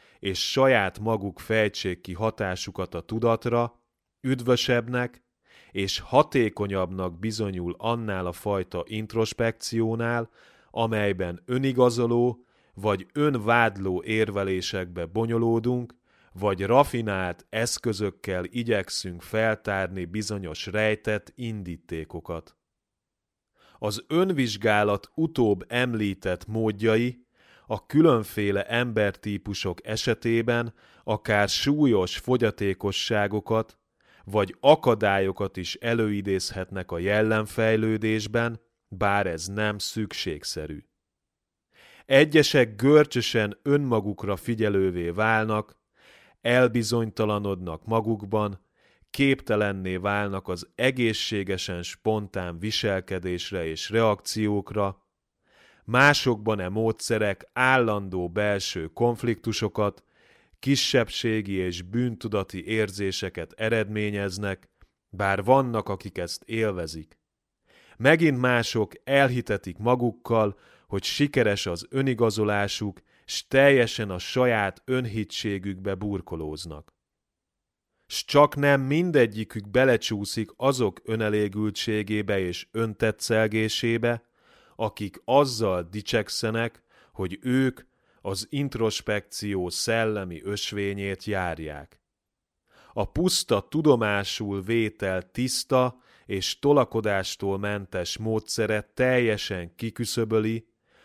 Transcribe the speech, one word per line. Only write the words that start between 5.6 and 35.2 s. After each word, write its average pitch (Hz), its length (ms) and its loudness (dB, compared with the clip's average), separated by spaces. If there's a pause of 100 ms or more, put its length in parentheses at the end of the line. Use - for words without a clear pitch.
és 98 280 -4
hatékonyabbnak 98 1200 0
bizonyul 95 580 -4
annál 110 480 -4
a 87 60 -4
fajta 92 560 -4
introspekciónál, 113 1400 -2 (420)
amelyben 101 760 -2
önigazoló 123 1000 2 (280)
vagy 98 400 -2
önvádló 113 880 2
érvelésekbe 98 1000 -2
bonyolódunk, 113 920 0 (440)
vagy 98 260 0
rafinált 107 840 0
eszközökkel 101 960 -4
igyekszünk 101 760 -4
feltárni 98 840 -2
bizonyos 98 600 -6
rejtett 107 680 -2
indítékokat. 85 1200 -10 (1200)
Az 107 280 -4
önvizsgálat 107 1040 2
utóbb 123 540 2
említett 107 800 -2
módjai 110 800 0 (420)
a 107 180 -6
különféle 107 760 2
embertípusok 104 1200 -2
esetében 117 840 0 (300)
akár 104 460 2
súlyos 135 680 2
fogyatékosságokat 104 1600 0 (460)
vagy 98 360 0
akadályokat 104 1000 4